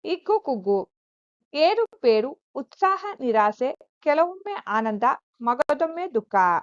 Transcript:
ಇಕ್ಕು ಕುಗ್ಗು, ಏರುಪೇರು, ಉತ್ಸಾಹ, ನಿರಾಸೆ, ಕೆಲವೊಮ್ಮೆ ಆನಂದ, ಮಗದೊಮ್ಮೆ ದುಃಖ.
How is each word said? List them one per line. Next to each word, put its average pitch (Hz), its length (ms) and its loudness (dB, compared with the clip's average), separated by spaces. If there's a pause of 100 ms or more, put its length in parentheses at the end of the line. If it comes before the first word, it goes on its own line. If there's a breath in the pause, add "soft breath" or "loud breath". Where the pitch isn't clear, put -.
ಇಕ್ಕು 359 360 -2
ಕುಗ್ಗು, 202 400 0 (720)
ಏರುಪೇರು, 294 840 2 (160)
ಉತ್ಸಾಹ, 381 500 -2 (160)
ನಿರಾಸೆ, 220 500 0 (300)
ಕೆಲವೊಮ್ಮೆ 349 540 0 (120)
ಆನಂದ, 214 380 -2 (360)
ಮಗದೊಮ್ಮೆ 294 720 -2
ದುಃಖ. 220 200 -4 (280)